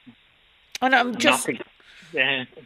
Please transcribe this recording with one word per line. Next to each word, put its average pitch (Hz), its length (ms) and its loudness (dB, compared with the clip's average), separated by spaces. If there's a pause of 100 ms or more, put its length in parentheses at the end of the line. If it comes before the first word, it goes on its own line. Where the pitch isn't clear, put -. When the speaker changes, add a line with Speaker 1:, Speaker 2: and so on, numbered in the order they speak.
(800)
Speaker 1:
And 262 140 2
I'm 247 140 2
Speaker 2:
And 208 100 -6
Speaker 1:
just - 280 2
Speaker 2:
nothing, - 160 -6 (500)
yeah, 135 320 -2 (200)